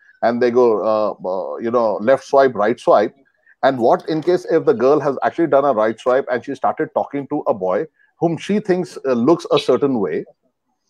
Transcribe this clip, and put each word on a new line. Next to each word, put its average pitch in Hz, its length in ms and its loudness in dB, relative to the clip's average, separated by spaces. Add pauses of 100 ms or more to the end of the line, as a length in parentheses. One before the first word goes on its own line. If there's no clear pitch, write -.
(220)
and 120 200 0
they 123 100 4
go, 117 340 4
uh, 107 260 0 (160)
uh, 82 300 -6
you 110 120 -6
know, 113 260 0
left 117 280 0
swipe, 135 320 2
right 104 240 0
swipe. 117 340 2 (480)
And 135 160 0
what 170 300 0
in 156 140 -4
case 180 240 -2
if 160 180 0
the 147 100 2
girl 131 280 2
has 139 200 -4
actually 160 260 -2
done 143 180 2
a 139 80 2
right 110 260 0
swipe 127 320 0
and 123 140 -4
she 139 100 -10
started 143 380 -4
talking 143 340 -4
to 147 180 -6
a 139 80 0
boy 98 340 -4 (320)
whom 165 180 -2
she 202 240 -2
thinks, 180 440 -4
uh, 135 60 0
looks 131 400 0
a 147 80 2
certain 131 400 0
way, 87 240 -4 (680)